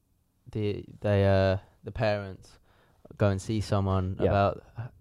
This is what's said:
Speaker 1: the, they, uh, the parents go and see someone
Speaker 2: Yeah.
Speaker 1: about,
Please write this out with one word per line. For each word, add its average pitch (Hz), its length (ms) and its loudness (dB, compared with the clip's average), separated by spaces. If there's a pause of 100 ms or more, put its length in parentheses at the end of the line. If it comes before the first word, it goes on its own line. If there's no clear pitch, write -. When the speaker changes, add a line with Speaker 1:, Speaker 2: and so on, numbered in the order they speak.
(520)
Speaker 1:
the, 104 320 -4 (160)
they, 101 280 4
uh, 95 300 4 (260)
the 113 80 -12
parents 104 680 -6 (600)
go 104 120 2
and 95 100 0
see 110 220 -4
someone 95 580 0
Speaker 2:
Yeah. 98 100 0
Speaker 1:
about, 101 340 2 (380)